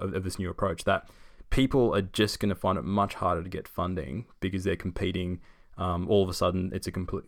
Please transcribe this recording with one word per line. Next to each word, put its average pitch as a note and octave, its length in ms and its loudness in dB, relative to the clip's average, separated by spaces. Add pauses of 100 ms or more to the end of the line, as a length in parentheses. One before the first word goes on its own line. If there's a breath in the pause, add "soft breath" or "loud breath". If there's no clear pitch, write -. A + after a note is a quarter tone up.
of, F#2+ 100 -2
of F#2 100 -2
this F#2 160 -4
new F2+ 120 -4
approach, F2 340 -4
that F#2+ 240 0 (400 soft breath)
people C3 460 4
are G2 80 4
just G2+ 380 0
gonna G2+ 140 2
find F#2+ 220 0
it C2+ 80 -4
much G2+ 300 0
harder F2 280 0
to F#2 60 -10
get F#2 180 -8
funding F2 600 -4 (120)
because F#2 260 -2
they're F#2 120 0
competing. F2+ 640 -2 (380 soft breath)
Um, F2+ 320 -2
all G2+ 120 6
of F#2 60 2
a F2+ 60 -4
sudden, F#2 400 2
it's - 120 -6
a F#2 60 -4
comple-, G2 360 -4